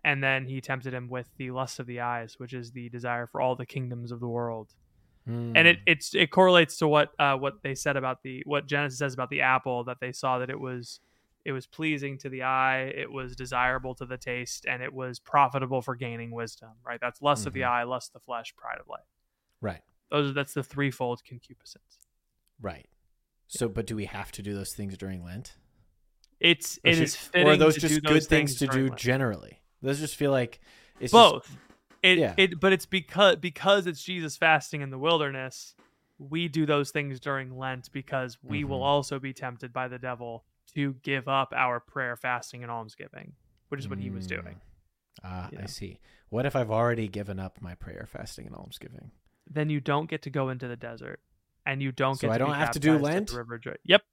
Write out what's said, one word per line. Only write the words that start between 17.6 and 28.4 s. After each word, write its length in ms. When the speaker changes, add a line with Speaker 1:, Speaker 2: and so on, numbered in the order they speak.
Speaker 2:
Mm-hmm. 100
Speaker 1:
eye, 140
lust 260
of 40
the 100
flesh, 320
pride 240
of 80
life. 160
Speaker 2:
Right. 220
Speaker 1:
Those 200
are, 20
that's 220
the 100
threefold 580
concupiscence. 800
Speaker 2:
Right. 280
Speaker 1:
Yeah. 680
Speaker 2:
So, 100
but 180
do 80
we 120
have 260
to 100
do 120
those 180
things 240
during 260
Lent? 320
Speaker 1:
It's, 380
Speaker 2:
Or 120
Speaker 1:
it 40
Speaker 2:
should, 100
Speaker 1:
is 100
fitting 320
Speaker 2:
or 60
are 40
those 180
Speaker 1:
to 80
Speaker 2:
just 120
Speaker 1:
do 60
Speaker 2:
good 160
Speaker 1:
those 100
Speaker 2:
things 260